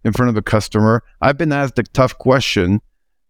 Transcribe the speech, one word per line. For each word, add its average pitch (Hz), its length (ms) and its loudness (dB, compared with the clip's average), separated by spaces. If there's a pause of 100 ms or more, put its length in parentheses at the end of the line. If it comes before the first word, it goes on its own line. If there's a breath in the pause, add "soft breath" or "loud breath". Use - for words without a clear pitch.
in 117 80 0
front 123 180 0
of 110 60 -2
a 104 60 -2
customer, 110 600 0 (180)
I've 139 180 0
been 156 140 -2
asked 143 260 -2
a - 40 -2
tough - 360 -2
question, 107 640 0 (500)